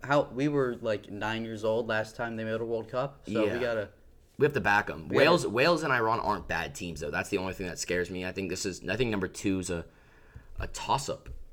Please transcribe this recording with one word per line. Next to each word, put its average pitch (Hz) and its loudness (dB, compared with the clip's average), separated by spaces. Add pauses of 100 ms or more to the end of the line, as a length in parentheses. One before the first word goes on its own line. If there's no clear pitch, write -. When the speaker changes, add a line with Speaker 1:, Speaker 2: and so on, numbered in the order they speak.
Speaker 1:
how, 139 4
we 131 0
were, 131 0
like, 110 -2
nine 107 -4
years 113 -8
old 113 2
last 110 0
time 113 -4
they 110 -4
made 110 -2
a 120 -4
World 113 -4
Cup, 135 -4
so 107 2
Speaker 2:
Yeah. 104 2
Speaker 1:
we 120 -2
gotta 117 -2 (480)
Speaker 2:
We 135 4
have 143 4
to 127 0
back 101 4
'em. 78 -10
Speaker 1:
we 127 0
gotta 143 8
Speaker 2:
Wales, 160 4
Wales 147 4
and 151 2
Iran 113 2
aren't 92 0
bad 82 -4
teams, 85 -6
though. 76 -4
That's 90 -2
the 98 2
only 92 -2
thing 92 -6
that 80 -6
scares 87 0
me. 90 -4
I 92 -4
think 95 -4
this 92 -4
is, 90 -4
I 92 0
think 120 2
number 95 0
two 95 0
is 90 -4
a, 85 -2 (720)
a - -4
toss-up - -2 (240)